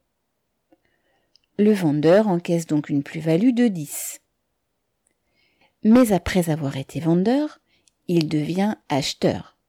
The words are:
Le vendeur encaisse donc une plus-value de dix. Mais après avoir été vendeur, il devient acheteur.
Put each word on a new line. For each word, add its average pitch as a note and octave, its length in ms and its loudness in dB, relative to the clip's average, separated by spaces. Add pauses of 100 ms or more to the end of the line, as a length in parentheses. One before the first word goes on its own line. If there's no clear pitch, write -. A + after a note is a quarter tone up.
(1600)
Le G#3 140 4
vendeur F3 560 2
encaisse E3+ 400 -2
donc D3+ 220 -2
une C#3+ 140 -2
plus-value E3 500 0
de A#3+ 140 2
dix. - 540 -8 (1600)
Mais A3+ 280 4
après F3 380 0
avoir C#3+ 280 -4
été C3+ 220 -10
vendeur, G3 600 0 (480)
il E3+ 220 0
devient E3 460 -4 (140)
acheteur. C3+ 680 -4 (120)